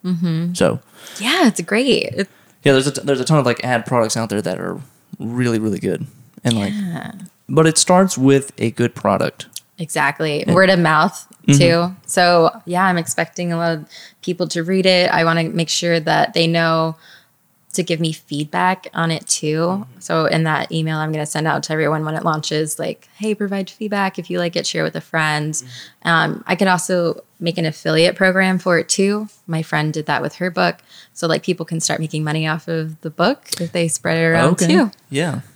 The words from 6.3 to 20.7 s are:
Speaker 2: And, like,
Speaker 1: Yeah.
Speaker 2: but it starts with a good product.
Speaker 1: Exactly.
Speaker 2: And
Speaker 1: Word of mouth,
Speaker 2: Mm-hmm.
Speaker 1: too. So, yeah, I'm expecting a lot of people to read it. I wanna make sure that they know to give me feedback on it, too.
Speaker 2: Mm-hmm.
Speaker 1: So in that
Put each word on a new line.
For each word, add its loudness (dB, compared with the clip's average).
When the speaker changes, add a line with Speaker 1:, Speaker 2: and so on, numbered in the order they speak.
Speaker 2:
And, 2
like, -2
Speaker 1:
Yeah. -6
Speaker 2:
but 6
it 2
starts 4
with 4
a -2
good -2
product. 0
Speaker 1:
Exactly. -2
Speaker 2:
And 0
Speaker 1:
Word 6
of 4
mouth, 2
Speaker 2:
Mm-hmm. 8
Speaker 1:
too. 4
So, 4
yeah, 0
I'm 2
expecting -4
a -2
lot 0
of -12
people -4
to -4
read 0
it. 4
I 2
wanna 2
make -2
sure 0
that 0
they 2
know 0
to -2
give -4
me 0
feedback -4
on 0
it, -6
too. -2
Speaker 2:
Mm-hmm. -4
Speaker 1:
So -2
in 2
that -2